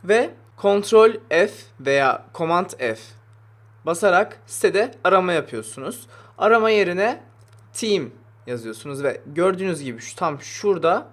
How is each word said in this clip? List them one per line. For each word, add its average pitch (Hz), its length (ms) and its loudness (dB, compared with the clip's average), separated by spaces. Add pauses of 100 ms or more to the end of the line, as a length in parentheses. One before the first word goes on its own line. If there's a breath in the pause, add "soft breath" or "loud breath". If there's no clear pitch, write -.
Ve 220 260 2 (260)
Ctrl 202 600 4 (120)
F 175 220 2 (300)
veya 135 540 0
Command 175 440 -2
F 113 200 -4 (880)
basarak 185 600 0
sitede 208 480 0 (100)
arama 185 280 2
yapıyorsunuz. 135 760 -6 (320 loud breath)
Arama 220 320 4
yerine 202 520 0 (500)
team 196 380 -2 (360)
yazıyorsunuz 123 560 -10
ve 135 240 -4
gördüğünüz 180 560 -2
gibi 117 180 -10
şu, - 160 -16
tam 151 240 -4
şurada 190 720 -2